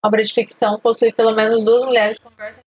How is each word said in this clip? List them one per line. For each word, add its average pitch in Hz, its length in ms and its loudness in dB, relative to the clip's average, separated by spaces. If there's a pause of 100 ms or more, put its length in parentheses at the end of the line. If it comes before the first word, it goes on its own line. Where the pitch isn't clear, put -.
Obra 214 160 4
de 208 100 -4
ficção 214 480 -4
possui 226 320 0
pelo 226 220 0
menos 220 300 0
duas 233 200 2
mulheres 220 360 -2
que - 40 -20
conversam 220 380 -20 (120)